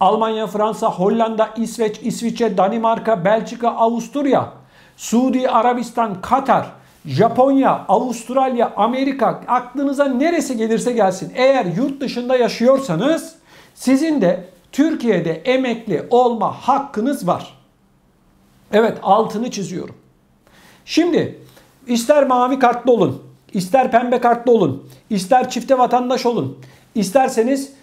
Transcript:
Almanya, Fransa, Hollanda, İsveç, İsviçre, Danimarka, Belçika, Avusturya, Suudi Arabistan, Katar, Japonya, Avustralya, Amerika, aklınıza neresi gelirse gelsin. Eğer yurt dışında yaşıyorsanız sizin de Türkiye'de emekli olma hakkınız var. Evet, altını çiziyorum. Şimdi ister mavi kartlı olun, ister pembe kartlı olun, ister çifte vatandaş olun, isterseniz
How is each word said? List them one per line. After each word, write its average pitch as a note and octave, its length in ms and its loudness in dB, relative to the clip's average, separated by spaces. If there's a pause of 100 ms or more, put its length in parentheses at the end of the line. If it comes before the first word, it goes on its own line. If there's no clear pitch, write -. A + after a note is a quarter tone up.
Almanya, A3 460 0
Fransa, G#3+ 440 -2
Hollanda, A3 680 0
İsveç, A3 460 -4
İsviçre, A3+ 540 -4
Danimarka, A3 680 0
Belçika, A3+ 440 -2
Avusturya, A#3 800 0 (480)
Suudi B3+ 520 0
Arabistan, A#3 720 -2
Katar, A#3 460 0 (400)
Japonya, A#3 840 2
Avustralya, B3 880 0
Amerika, B3 720 0
aklınıza C4+ 560 -2
neresi C#4 520 0
gelirse A3 360 0
gelsin. F#3+ 420 0
Eğer C4 300 2
yurt A#3 360 -4
dışında B3 360 -4
yaşıyorsanız A#3+ 960 0 (400)
sizin C4+ 460 0
de F#3 240 0 (280)
Türkiye'de A#3 600 0
emekli A#3 800 -2
olma A#3+ 420 2
hakkınız C4+ 760 -2
var. C#3 280 -2 (1160)
Evet, G#3+ 300 2
altını G#3+ 480 0
çiziyorum. E3 440 -10 (880)
Şimdi D4+ 540 0 (480)
ister B3+ 400 2
mavi B3+ 320 2
kartlı A#3+ 340 2
olun, F3+ 300 0 (300)
ister B3+ 380 0
pembe B3 280 2
kartlı A#3+ 340 2
olun, F#3 300 2 (280)
ister B3+ 400 2
çifte B3+ 280 0
vatandaş B3 480 0
olun, F3+ 320 -4 (360)
isterseniz B3+ 800 0 (100)